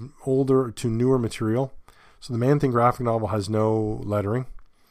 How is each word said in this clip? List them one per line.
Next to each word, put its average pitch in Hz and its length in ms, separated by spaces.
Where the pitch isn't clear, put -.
older 131 440
to - 200
newer 123 280
material. 117 560
So - 140
the 117 60
Man-Thing 139 320
graphic 120 300
novel 113 260
has 104 200
no 107 560
lettering, 104 440